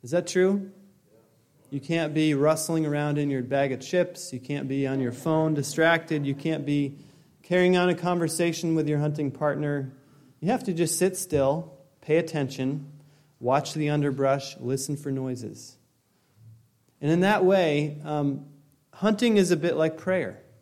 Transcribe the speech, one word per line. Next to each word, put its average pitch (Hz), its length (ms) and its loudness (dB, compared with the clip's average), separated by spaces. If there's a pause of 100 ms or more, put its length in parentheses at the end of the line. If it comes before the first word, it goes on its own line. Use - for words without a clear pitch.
Is 123 80 -10
that 175 160 0
true? 190 440 2 (960)
You 139 100 -6
can't 160 340 -2
be 156 200 4
rustling 156 520 2
around 147 320 0
in 147 120 0
your 131 140 -2
bag 139 280 0
of 127 80 -6
chips. 180 540 -2
You 123 80 -10
can't 139 260 -6
be 139 180 -2
on 135 140 -2
your 120 140 -2
phone 160 400 0
distracted. 160 720 0
You 139 100 -2
can't 147 300 -4
be 143 320 -2 (460)
carrying 180 340 4
on 180 100 4
a 175 80 2
conversation 170 800 0
with 151 140 0
your 147 100 0
hunting 151 320 -2
partner. 143 640 -2 (480)
You 160 80 -2
have 247 160 0
to 190 80 -2
just 165 260 0
sit 185 160 2
still, 147 560 0 (300)
pay 151 160 2
attention, 143 720 -4 (480)
watch 135 340 0
the 151 160 -2
underbrush, 143 680 0
listen 135 400 -4
for 147 140 -8
noises. 123 680 -8 (1200)
And 147 100 -2
in 170 120 4
that 190 240 4
way, 156 580 2
um, 143 440 -2 (480)
hunting 214 420 2
is 185 140 4
a 180 40 6
bit 165 220 0
like 160 200 0
prayer. 175 440 -4 (200)